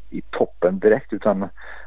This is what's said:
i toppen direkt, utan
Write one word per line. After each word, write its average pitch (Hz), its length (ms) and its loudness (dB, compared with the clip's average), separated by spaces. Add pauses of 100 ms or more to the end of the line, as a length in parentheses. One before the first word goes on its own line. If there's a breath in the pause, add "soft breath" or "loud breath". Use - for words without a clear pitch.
i 82 100 -6 (100)
toppen - 480 0
direkt, 107 340 4
utan 98 360 0 (380 loud breath)